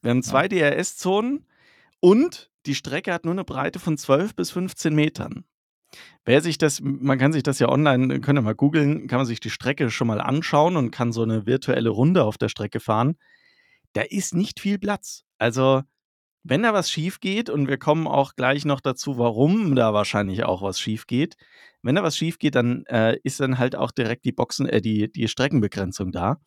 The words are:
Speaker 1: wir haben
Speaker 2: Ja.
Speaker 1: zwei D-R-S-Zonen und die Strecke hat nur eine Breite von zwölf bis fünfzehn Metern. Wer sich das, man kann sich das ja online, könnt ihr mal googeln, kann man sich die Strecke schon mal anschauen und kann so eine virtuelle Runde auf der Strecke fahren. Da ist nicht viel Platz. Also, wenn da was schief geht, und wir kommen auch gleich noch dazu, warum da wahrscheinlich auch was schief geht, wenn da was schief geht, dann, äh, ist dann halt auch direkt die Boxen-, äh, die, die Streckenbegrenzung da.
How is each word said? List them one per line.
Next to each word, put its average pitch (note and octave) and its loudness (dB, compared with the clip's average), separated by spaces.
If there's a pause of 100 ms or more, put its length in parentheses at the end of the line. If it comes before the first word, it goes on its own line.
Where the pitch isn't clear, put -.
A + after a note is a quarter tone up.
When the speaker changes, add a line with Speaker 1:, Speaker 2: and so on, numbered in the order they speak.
Speaker 1:
wir A#2+ -2
haben B2 2
Speaker 2:
Ja. B2+ 0
Speaker 1:
zwei C#3+ 0
D-R-S-Zonen G3 -2 (540)
und A3+ 4 (160)
die C#3+ -2
Strecke C#3 -6
hat E3+ -6
nur E3 -2
eine F#3+ -4
Breite C#3+ -4
von D#3 -2
zwölf E3 2
bis F3 -4
fünfzehn F3+ -4
Metern. - -2 (800)
Wer C3 6
sich D#3+ -2
das, D3+ 2
man C3+ 0
kann C#3 4
sich D3 0
das C3+ 0
ja A#2 4
online, C3 2
könnt C#3+ 2
ihr B2+ 2
mal A2+ 0
googeln, D3 2
kann B2 -2
man C3 0
sich A#2 -6
die A2 -8
Strecke C3 -2
schon A#2+ -2
mal G#2+ 0
anschauen D#3 2
und B2 0
kann A#2+ -2
so A2+ -2
eine A2 0
virtuelle B2 0
Runde C3+ 4
auf G#2+ -2
der A2 -2
Strecke G#2 -6
fahren. A#2+ 2 (760)
Da - -4
ist - -6
nicht F3+ -2
viel G3+ -2
Platz. G3+ -8 (140)
Also, C3 2 (600)
wenn E3 -2
da A3+ 2
was F#3+ 0
schief E3 -6
geht, G3+ -2
und C#3+ -2
wir C3+ -2
kommen D#3 0
auch C#3 0
gleich C3+ -2
noch C#3+ 0
dazu, C3 -4
warum C#3 2
da A2+ 4
wahrscheinlich G#2 0
auch F#2 -2
was G2 -6
schief G#2+ -6
geht, C3 -2 (460)
wenn B2+ 0
da G3 2
was D#3+ -2
schief E3 -4
geht, C#3+ 0
dann, B2 0
äh, A2+ 2
ist - -6
dann C3 0
halt C3 0
auch B2 -2
direkt A#2 -4
die - -2
Boxen-, - -4
äh, - 2
die, G#2+ -2
die A2+ -4
Streckenbegrenzung G2+ -2
da. G2 -2